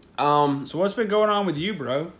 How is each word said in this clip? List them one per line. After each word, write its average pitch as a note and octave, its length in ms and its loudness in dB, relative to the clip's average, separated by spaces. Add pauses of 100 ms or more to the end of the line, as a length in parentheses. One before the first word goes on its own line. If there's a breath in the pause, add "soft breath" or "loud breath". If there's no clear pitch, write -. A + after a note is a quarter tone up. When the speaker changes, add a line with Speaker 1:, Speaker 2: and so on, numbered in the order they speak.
(180)
Speaker 1:
Um, C#3+ 480 2
Speaker 2:
So D3+ 140 -10
what's G3 140 0
been G#3+ 160 -2
going G#3+ 200 2
on G3+ 160 0
with D#3+ 120 -2
you, F#3 160 -4
bro? D3 460 -6